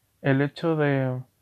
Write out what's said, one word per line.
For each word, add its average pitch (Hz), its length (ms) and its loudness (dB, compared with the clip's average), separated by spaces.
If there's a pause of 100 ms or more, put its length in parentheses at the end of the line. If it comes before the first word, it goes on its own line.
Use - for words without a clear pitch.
(220)
el 135 180 2
hecho 156 360 -2
de 135 440 0 (220)